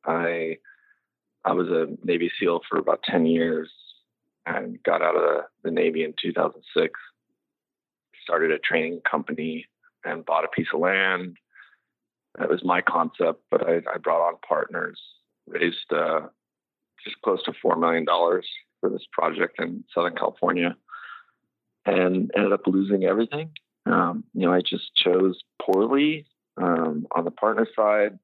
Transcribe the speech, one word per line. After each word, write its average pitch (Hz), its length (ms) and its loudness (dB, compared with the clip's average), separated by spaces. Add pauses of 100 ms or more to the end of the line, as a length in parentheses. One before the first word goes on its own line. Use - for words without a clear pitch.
I, 82 520 -2 (880)
I 92 80 2
was 87 160 2
a 80 180 2 (180)
Navy 85 340 0
seal 87 300 0
for 80 100 -2
about - 240 0
ten 82 220 2
years 82 460 0 (760)
and 95 380 -8
got 85 200 2
out 82 140 2
of 80 60 4
the, 76 180 2 (240)
the 85 60 -2
Navy 80 340 0
in 78 160 -6
two 87 120 -4
thousand 82 300 -2 (140)
six. 82 220 0 (1200)
Started 82 280 0
a 76 80 0
training 85 420 -2 (100)
company 78 560 -4 (380)
and 85 220 -8
bought 80 180 2
a 80 40 -4
piece 82 260 -4
of 78 60 0
land. 92 580 0 (1000)
That - 120 -2
was 90 140 0
my 90 180 2
concept, 82 680 0
but 82 160 2
I, 85 100 2 (160)
I 90 100 -6
brought 85 240 2
on 85 80 -2 (120)
partners, - 540 -2 (460)
raised, 85 480 -2
uh, 80 340 0 (760)
just - 180 -14
close 98 220 0
to - 80 -4 (100)
four 85 140 2
million 82 280 2
dollars 87 420 2 (340)
for 95 100 0
this - 220 -8
project 85 480 -2
in 85 240 -6 (100)
Southern 85 220 0
California, 87 600 0 (1080)
and 92 500 2
ended 98 160 4
up - 140 0
losing 95 380 2
everything. 117 460 0 (360)
Um, 87 380 0 (100)
you 92 80 -2
know, 90 100 4
I 90 80 4
just - 340 -6
chose 92 460 2 (220)
poorly, 139 640 2 (320)
um, 82 480 -2 (100)
on 85 80 0
the 85 60 -2
partner 110 440 0
side. 104 500 2